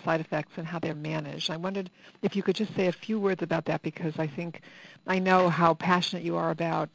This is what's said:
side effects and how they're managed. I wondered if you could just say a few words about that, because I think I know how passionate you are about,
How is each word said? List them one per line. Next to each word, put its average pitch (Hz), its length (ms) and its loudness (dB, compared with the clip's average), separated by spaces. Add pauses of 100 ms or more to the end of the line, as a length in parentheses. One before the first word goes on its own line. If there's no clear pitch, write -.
side 165 180 0
effects 160 380 -6
and 165 80 -8
how 170 120 -6
they're 160 160 -4
managed. 156 560 -6
I 156 60 -4
wondered 190 320 -4 (320)
if - 160 0
you 190 60 0
could 185 140 2
just - 200 -2
say 190 120 4
a 175 40 2
few 220 260 -4
words 196 240 0
about 165 220 0
that, 160 160 -2
because 156 380 -6
I 160 80 0
think 170 340 -8 (460)
I 185 120 0
know 185 300 6
how 165 240 6
passionate 180 500 2
you 170 140 -2
are 165 140 0
about, 160 440 -2